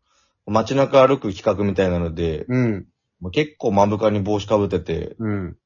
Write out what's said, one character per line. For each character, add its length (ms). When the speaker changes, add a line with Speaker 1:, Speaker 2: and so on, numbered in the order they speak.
Speaker 1:
街 280
中 320
歩 120
く 160
企 240
画 60
み 100
た 100
い 60
な 80
の 160
で、 340
Speaker 2:
う 100
ん。 280
Speaker 1:
も 80
う 20
結 280
構 140
目 140
深 240
に 100
帽 200
子 60
か 120
ぶ 80
っ 20
て 120
て、 380
Speaker 2:
う 100
ん。 380